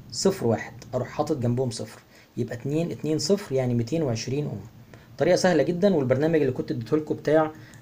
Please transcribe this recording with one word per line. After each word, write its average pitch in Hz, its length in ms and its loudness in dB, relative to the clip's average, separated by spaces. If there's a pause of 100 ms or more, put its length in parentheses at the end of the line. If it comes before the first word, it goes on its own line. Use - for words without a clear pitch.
(100)
صفر - 360 0
واحد، 110 260 0 (220)
اروح 120 140 -4
حاطط 151 280 -2
جنبهم 120 340 0
صفر، - 300 -10 (360)
يبقى 120 180 -4
اتنين 151 360 -2
اتنين 151 280 -2
صفر، 196 360 0
يعني 127 200 2
ميتين 120 280 0
وعشرين 131 440 -2
اوم. 104 140 -8 (580)
طريقه 175 180 4
سهله 180 260 4
جدًا، 180 320 2
والبرنامج 147 460 2
اللي 135 120 2
كنت - 180 -6
اديته 120 260 -2
لكم 151 180 -2
بتاع، 156 380 2 (300)